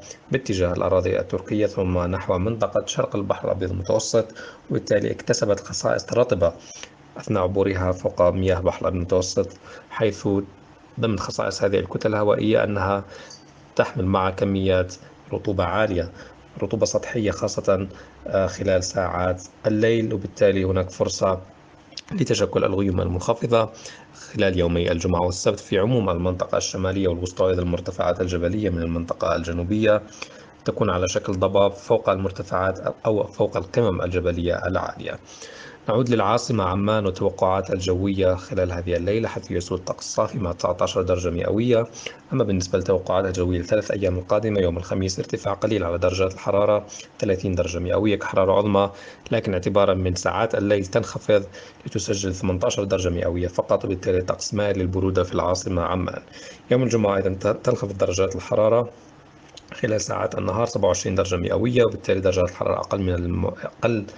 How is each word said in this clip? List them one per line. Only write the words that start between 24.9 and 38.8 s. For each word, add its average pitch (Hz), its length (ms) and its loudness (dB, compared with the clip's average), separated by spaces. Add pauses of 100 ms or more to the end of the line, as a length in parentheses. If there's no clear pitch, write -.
الجمعة 87 300 0
والسبت 90 380 0
في 101 200 0
عموم 110 300 2
المنطقة 90 480 0
الشمالية 95 500 -2
والوسطى، 90 360 -2
وأيضا 92 180 2
المرتفعات 87 600 -2
الجبلية 90 480 -2
من 87 120 -2
المنطقة 85 540 -2
الجنوبية 92 680 0 (640)
تكون 107 240 0
على 90 180 0
شكل 104 260 -2
ضباب 98 380 4
فوق - 380 0
المرتفعات 95 680 0 (260)
أو 107 180 2
فوق - 340 -2
القمم 95 440 0
الجبلية 87 640 0
العالية. - 520 -4 (720)
نعود 120 200 2
للعاصمة 110 540 2
عمان 101 420 2
وتوقعات 95 680 2
الجوية 92 600 2
خلال 92 360 -2
هذه 87 240 -2